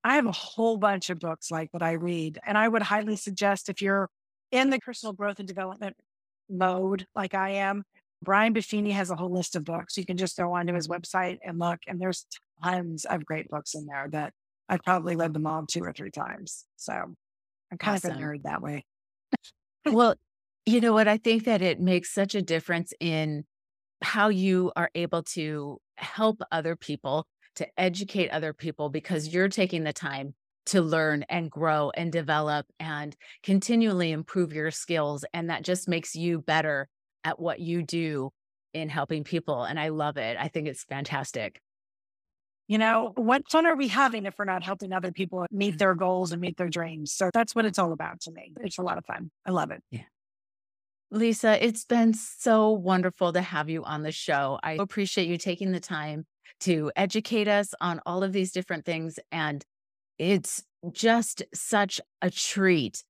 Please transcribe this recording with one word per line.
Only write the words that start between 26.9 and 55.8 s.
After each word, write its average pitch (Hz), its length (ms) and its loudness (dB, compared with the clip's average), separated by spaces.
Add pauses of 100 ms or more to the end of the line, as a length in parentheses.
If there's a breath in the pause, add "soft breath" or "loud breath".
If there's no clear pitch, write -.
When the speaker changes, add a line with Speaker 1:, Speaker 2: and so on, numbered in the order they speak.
Speaker 2:
to - 120 -6 (100)
educate 185 520 0
other 156 220 -2
people, 151 380 -6
because 156 380 -4
you're 180 200 2
taking 180 360 0
the 151 80 -2
time 139 420 -8 (320)
to 190 160 4
learn 156 480 2
and 165 200 -2
grow 151 400 0
and 170 220 -2
develop 151 540 0 (120)
and 147 380 -8 (260 loud breath)
continually 196 720 4
improve 165 400 -2
your 156 180 -2
skills. 147 600 -2
And 170 160 -4
that 160 140 -4
just 180 260 0
makes 165 260 -2
you 170 260 0
better 151 480 0 (360)
at 156 160 -4
what 165 200 -4
you 170 220 -2
do 151 480 -2 (440)
in 156 140 -4
helping 147 360 -4
people. 151 400 -2
And 151 160 -4
I 156 80 -2
love 151 300 -2
it. 113 200 -4
I 143 100 -4
think 151 200 -4
it's 131 160 -10
fantastic. 135 760 -6 (1080)
Speaker 1:
You 208 80 2
know, 226 380 4
what 254 360 2
fun 320 140 6
are 330 100 6
we 269 140 0
having 226 380 2
if 190 120 -6
we're 202 60 -2
not 185 180 -2
helping 190 300 -6
other 185 180 -2
people 180 400 -4
meet 202 280 0
their 190 160 6
goals 185 380 2
and 170 80 -4
meet 175 180 -4
their 180 100 0
dreams? 165 460 -6
So 180 180 2
that's 226 220 2
what 226 100 2
it's 202 140 0
all 170 140 2
about 160 280 -8
to 170 100 -12
me. - 300 -18
It's - 160 -8
a 185 60 -4
lot 175 160 -2
of 170 80 -12
fun. - 240 -10 (160)
I 185 60 -2
love 156 180 0
it. - 200 -12
Speaker 2:
Yeah. 120 120 -10 (1080)
Lisa, 220 540 4
it's 226 220 0
been 226 260 6
so 220 580 4
wonderful 185 600 2
to 180 80 4
have 160 300 -4
you 160 140 -4
on 151 180 -6
the 156 100 -4
show. 139 500 0
I 160 100 -4
appreciate 190 560 0
you 175 100 0
taking 185 340 -2
the 185 80 -2